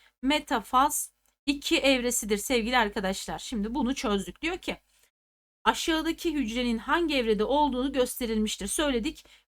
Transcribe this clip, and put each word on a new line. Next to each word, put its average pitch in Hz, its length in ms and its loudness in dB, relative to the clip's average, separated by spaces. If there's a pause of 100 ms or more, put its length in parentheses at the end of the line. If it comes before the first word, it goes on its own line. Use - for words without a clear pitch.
(220)
metafaz 277 920 2 (340)
iki 285 320 0
evresidir 240 600 2
sevgili 240 400 0
arkadaşlar. 196 640 -2
Şimdi 220 360 -4
bunu 262 200 0
çözdük. 202 460 -2
Diyor 339 160 -4
ki - 200 -8 (880)
aşağıdaki 320 680 0
hücrenin 240 440 0
hangi 294 400 0
evrede 220 260 2
olduğunu 269 500 2
gösterilmiştir. 220 760 0
Söyledik. 285 580 -2 (240)